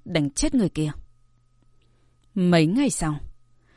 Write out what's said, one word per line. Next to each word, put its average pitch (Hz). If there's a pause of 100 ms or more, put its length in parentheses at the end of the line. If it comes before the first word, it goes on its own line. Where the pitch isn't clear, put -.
đánh 156
chết 302
người 214
kia. 156 (1400)
Mấy 175
ngày 233
sau, 156 (580)